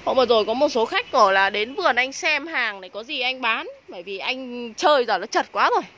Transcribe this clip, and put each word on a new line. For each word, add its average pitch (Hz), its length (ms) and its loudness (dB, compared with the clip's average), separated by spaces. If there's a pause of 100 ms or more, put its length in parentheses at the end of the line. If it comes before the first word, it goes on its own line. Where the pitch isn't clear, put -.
Hôm 226 120 0
vừa 254 100 4
rồi 220 180 4
có 220 100 -2
một 285 140 2
số 233 160 2
khách - 280 -4
bảo 214 200 6
là 196 180 4
đến 214 240 -4
vườn 302 220 0
anh 262 160 0
xem 302 340 -2
hàng 240 340 -4
này 185 100 -16
có 202 120 -10
gì 277 180 -8
anh 254 200 -4
bán, 247 260 -2 (220)
bởi 196 140 -14
vì 190 160 -10
anh 240 560 -8
chơi 302 300 4
giờ 214 140 0
nó 180 80 -6
chật - 260 -2
quá 226 220 2
rồi. 381 80 2 (160)